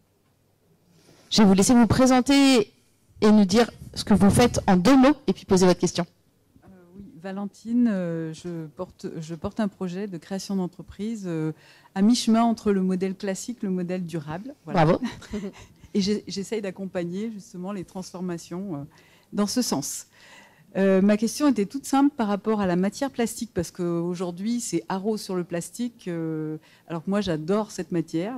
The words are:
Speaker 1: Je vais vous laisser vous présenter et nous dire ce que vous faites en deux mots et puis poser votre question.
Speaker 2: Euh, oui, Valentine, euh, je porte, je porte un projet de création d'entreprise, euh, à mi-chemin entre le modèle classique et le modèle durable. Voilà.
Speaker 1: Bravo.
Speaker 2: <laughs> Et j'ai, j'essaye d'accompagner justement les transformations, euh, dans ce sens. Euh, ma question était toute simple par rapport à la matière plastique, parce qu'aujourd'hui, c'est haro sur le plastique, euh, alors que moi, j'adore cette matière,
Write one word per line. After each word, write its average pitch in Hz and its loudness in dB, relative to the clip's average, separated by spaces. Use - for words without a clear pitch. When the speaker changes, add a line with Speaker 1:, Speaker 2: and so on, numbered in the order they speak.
Speaker 1:
Je - -2
vais 214 8
vous 196 8
laisser 196 4
vous 240 8
présenter 262 4
et 214 6
nous 208 6
dire 220 2
ce - -8
que - 2
vous 196 6
faites 240 4
en 190 6
deux 247 6
mots 269 6
et 190 0
puis - -8
poser 190 4
votre 180 4
question. 175 -2
Speaker 2:
Euh, - -20
oui, 196 -18
Valentine, 202 -2
euh, 165 -4
je 165 -10
porte, - -12
je 160 -10
porte 202 -8
un 208 0
projet 190 -8
de 180 -10
création 190 -8
d'entreprise, 196 -8
euh, 156 -4
à 190 0
mi-chemin 226 4
entre 226 0
le 196 2
modèle 185 -2
classique 190 -8
et 214 -4
le 190 -2
modèle 180 -4
durable. 165 -10
Voilà. 160 2
Speaker 1:
Bravo. 165 2
Speaker 2:
<laughs> 208 -8
Et 208 0
j'ai, 208 -2
j'essaye 196 -8
d'accompagner 190 -8
justement 190 -12
les 185 -10
transformations, 180 -10
euh, 143 -8
dans 202 0
ce 247 -2
sens. - -6
Euh, 190 4
ma 208 4
question 233 -2
était 214 0
toute - -10
simple 277 2
par 214 -2
rapport 208 -2
à 196 0
la 175 2
matière 202 -2
plastique, 226 -4
parce 175 -4
qu'aujourd'hui, 180 -4
c'est - -4
haro 190 -4
sur 202 -8
le 180 -2
plastique, 175 -8
euh, 160 -6
alors 165 -8
que 190 -6
moi, 202 0
j'adore 190 -2
cette - -10
matière, 170 -4